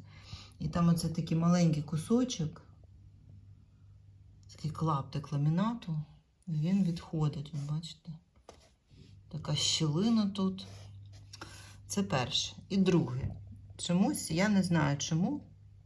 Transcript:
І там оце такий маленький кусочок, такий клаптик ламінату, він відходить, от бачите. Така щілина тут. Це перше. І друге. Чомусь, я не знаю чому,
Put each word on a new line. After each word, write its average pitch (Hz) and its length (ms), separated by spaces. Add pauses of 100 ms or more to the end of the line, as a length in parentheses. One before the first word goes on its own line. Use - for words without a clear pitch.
(600)
І 151 80
там 170 220
оце 165 200
такий 165 280
маленький 165 460
кусочок, 226 800 (1900)
такий 151 160
клаптик 147 600
ламінату, 160 720 (440)
він 175 360
відходить, 156 680
от 147 220
бачите. - 360 (1160)
Така 151 260
щілина 202 680
тут. 190 420 (1200)
Це 196 160
перше. - 520 (140)
І 196 80
друге. 151 580 (420)
Чомусь, 196 540
я 185 180
не 196 140
знаю 151 340
чому, 214 440 (440)